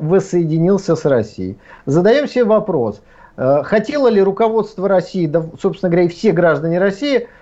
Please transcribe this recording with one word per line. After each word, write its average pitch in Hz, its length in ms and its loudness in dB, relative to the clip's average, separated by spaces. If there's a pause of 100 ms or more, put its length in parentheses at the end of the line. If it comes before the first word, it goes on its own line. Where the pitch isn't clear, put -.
воссоединился 175 880 0
с - 80 -4
Россией. 107 540 -2 (260)
Задаём 208 420 2
себе 247 180 0
вопрос, 170 580 -2 (340)
э, 135 280 2
хотело 233 440 0
ли 208 140 4
руководство 208 680 -2
России, 185 380 0
да, 156 160 -2 (180)
собственно 185 300 -2
говоря, 175 160 2
и - 20 2
все 190 240 -2
граждане 165 460 0
России, 214 500 -2 (140)